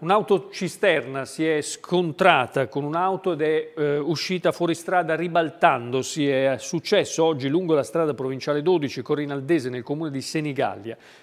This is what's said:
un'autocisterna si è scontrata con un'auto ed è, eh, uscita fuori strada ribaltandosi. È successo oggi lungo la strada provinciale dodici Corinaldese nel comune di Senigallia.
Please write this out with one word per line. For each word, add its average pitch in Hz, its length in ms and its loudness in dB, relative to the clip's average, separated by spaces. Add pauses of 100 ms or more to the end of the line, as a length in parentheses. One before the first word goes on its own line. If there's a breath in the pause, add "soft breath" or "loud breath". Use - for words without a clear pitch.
un'autocisterna 165 1200 0
si 156 220 -4
è 151 160 2
scontrata 156 1040 2
con 143 160 -4
un'auto 180 480 -2
ed 147 80 -2
è, 156 340 0
eh, 147 220 0
uscita 165 560 0
fuori 165 220 0
strada 165 420 0
ribaltandosi. 147 1120 0
È 135 300 2
successo 165 680 0
oggi 139 240 0
lungo 165 240 0
la 143 100 4
strada 160 300 0
provinciale 135 480 -4
dodici 147 400 0
Corinaldese 143 680 -2
nel 127 120 -6
comune 151 280 -6
di 139 100 -6
Senigallia. 120 800 -4 (240 loud breath)